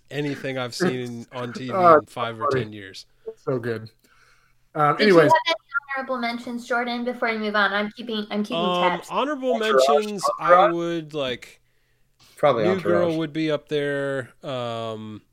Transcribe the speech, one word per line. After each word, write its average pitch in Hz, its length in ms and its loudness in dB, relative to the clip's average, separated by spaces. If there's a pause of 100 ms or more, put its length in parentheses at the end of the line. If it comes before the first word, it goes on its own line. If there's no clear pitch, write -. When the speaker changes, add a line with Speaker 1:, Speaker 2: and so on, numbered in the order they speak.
Speaker 1:
anything 139 480 -6
I've 123 180 -6
seen 123 580 -2
on 123 180 -8
T 110 160 -10
V 120 60 -6
Speaker 2:
Oh, 170 240 8
Speaker 1:
in - 80 2
five 117 340 -6
or 139 120 -2
Speaker 2:
funny. 127 120 0
Speaker 1:
ten 107 100 -12
years. 95 320 -16 (300)
Speaker 2:
So 131 240 -6
good. 113 300 -8 (840)
Um, 151 200 4
Speaker 3:
Did 214 140 2
you 170 100 8
Speaker 2:
anyways. 151 140 8
Speaker 3:
have 320 140 6
any 330 80 0 (420)
honorable 262 220 -4
mentions, 240 460 -8
Jordan, 240 380 -2
before 240 300 -4
we 220 40 -4
move 214 200 -2
on? 196 160 2
I'm 208 180 -2
keeping, 214 400 -6
I'm 208 120 -2
keeping 170 200 -4
Speaker 1:
Um, 180 180 0 (100)
Speaker 3:
tabs. 175 200 -6
Speaker 1:
honorable 254 440 -2
Speaker 4:
Entourage, 214 340 2
Speaker 1:
mentions, 208 340 0 (160)
I 170 140 4
Speaker 4:
Entourage? 180 220 6
Speaker 1:
would, 170 380 -6
like, 131 440 -8 (800)
Speaker 4:
Probably 123 260 2
Speaker 1:
New 107 80 4
Speaker 4:
Entourage. 190 120 -2 (260)
Speaker 1:
Girl 160 100 -2
would 151 140 -6
be 156 180 -2
up 147 180 -4
there. 139 640 -4 (100)
Um, 113 800 -8 (120)